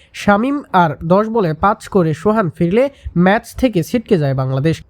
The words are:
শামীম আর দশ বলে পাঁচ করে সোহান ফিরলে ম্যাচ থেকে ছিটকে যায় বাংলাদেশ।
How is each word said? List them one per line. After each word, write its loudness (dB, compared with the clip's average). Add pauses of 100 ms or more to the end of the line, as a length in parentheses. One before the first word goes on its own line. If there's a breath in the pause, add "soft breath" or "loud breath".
(140 soft breath)
শামীম 0 (100)
আর 2 (140)
দশ 2
বলে -2
পাঁচ -2
করে 0
সোহান -2
ফিরলে 0 (280 loud breath)
ম্যাচ 0
থেকে 0
ছিটকে -2
যায় 0
বাংলাদেশ। -2